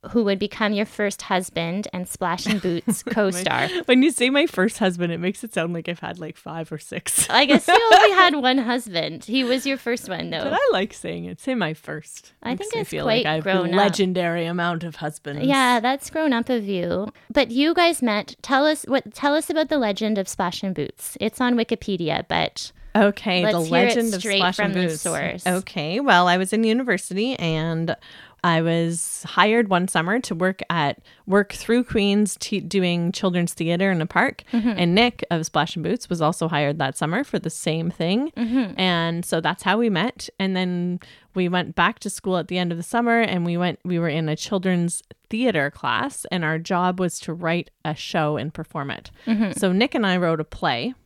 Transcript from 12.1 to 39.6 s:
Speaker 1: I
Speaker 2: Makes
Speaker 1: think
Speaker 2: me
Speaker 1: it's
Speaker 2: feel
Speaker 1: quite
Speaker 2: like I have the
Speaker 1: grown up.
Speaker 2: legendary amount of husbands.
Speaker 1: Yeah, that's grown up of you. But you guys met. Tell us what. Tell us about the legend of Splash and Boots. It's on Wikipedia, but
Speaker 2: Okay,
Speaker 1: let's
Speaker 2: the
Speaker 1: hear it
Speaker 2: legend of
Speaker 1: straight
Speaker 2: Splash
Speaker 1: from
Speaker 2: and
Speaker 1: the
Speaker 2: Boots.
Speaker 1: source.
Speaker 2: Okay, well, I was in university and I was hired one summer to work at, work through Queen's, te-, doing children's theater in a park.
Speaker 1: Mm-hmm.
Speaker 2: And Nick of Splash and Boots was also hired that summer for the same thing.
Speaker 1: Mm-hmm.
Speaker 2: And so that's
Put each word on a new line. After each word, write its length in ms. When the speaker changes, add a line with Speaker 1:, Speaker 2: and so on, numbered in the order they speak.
Speaker 1:
I 100
Speaker 2:
Makes 80
Speaker 1:
think 160
Speaker 2:
me 40
Speaker 1:
it's 100
Speaker 2:
feel 140
Speaker 1:
quite 140
Speaker 2:
like 80
I 80
have 100
the 80
Speaker 1:
grown 220
up. 20
Speaker 2:
legendary 680
amount 380
of 120
husbands. 500
Speaker 1:
Yeah, 340
that's 300
grown 220
up 160
of 160
you. 480
But 200
you 240
guys 280
met. 400
Tell 240
us 220
what. 260
Tell 220
us 140
about 180
the 100
legend 400
of 100
Splash 360
and 100
Boots. 460
It's 220
on 140
Wikipedia, 720
but 460
Speaker 2:
Okay, 480
Speaker 1:
let's 120
Speaker 2:
the 80
Speaker 1:
hear 200
it 40
Speaker 2:
legend 260
of 60
Speaker 1:
straight 180
Speaker 2:
Splash 180
Speaker 1:
from 100
Speaker 2:
and 80
Speaker 1:
the 120
Speaker 2:
Boots. 160
Speaker 1:
source. 440
Speaker 2:
Okay, 540
well, 260
I 120
was 160
in 100
university 720
and 580
I 200
was 680
hired 400
one 180
summer 340
to 140
work 260
at, 280
work 260
through 320
Queen's, 560
te-, 200
doing 520
children's 420
theater 380
in 80
a 60
park. 440
Speaker 1:
Mm-hmm. 260
Speaker 2:
And 180
Nick 360
of 160
Splash 300
and 80
Boots 240
was 140
also 260
hired 300
that 180
summer 260
for 160
the 120
same 400
thing. 460
Speaker 1:
Mm-hmm. 440
Speaker 2:
And 460
so 160
that's 200